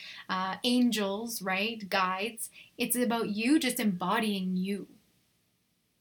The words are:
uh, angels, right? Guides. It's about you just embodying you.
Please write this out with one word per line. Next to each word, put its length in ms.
uh, 340
angels, 760
right? 480
Guides. 600
It's 180
about 340
you 300
just 200
embodying 760
you. 320